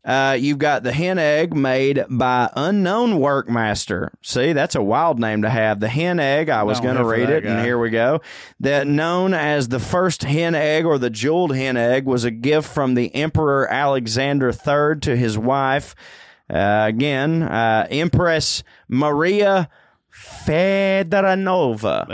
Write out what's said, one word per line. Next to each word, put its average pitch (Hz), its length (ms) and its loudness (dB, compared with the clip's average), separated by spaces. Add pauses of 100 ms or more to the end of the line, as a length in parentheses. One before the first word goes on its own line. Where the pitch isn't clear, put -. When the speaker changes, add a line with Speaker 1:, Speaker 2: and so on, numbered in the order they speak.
Speaker 1:
Uh, 135 320 0
you've 143 200 0
got 139 260 0
the 123 80 -2
hen 180 260 -2
egg 156 380 0
made 135 540 2
by 127 480 2
unknown 202 640 0
workmaster. 113 880 -2 (120)
See, 131 300 -2
that's 151 240 0
a 135 60 0
wild 131 360 0
name 107 260 0
to 107 60 0
have. 110 300 2
The 107 80 -2
hen 165 320 -2
egg, 147 300 0
I 113 140 0
was 107 160 0
Speaker 2:
Don't 123 80 -2
Speaker 1:
gonna 127 120 0
Speaker 2:
hit 120 60 2
for 113 60 0
Speaker 1:
read 120 180 0
Speaker 2:
that 147 80 2
Speaker 1:
it, 104 80 -4
and 104 140 -2
Speaker 2:
guy. 117 40 -2
Speaker 1:
here 120 160 0
we 117 100 0
go. 120 300 2 (400)
That 139 260 0
known 170 480 0
as 147 360 0
the 123 100 -2
first 180 460 -2
hen 165 300 0
egg 151 300 2
or 156 120 2
the 123 120 0
jeweled 143 460 0
hen 131 220 -2
egg 123 280 2
was 123 200 0
a 120 60 0
gift 147 380 0
from 131 260 0
the 123 200 -2
Emperor 143 560 0
Alexander 131 800 0
third 147 520 0
to 135 120 0
his 113 220 0
wife. 135 580 -2 (580)
Uh, 101 360 2
again, 143 520 0
uh, 113 480 0
Empress 160 720 0 (280)
Maria 170 800 2 (760)
Fedorovna. 185 1700 0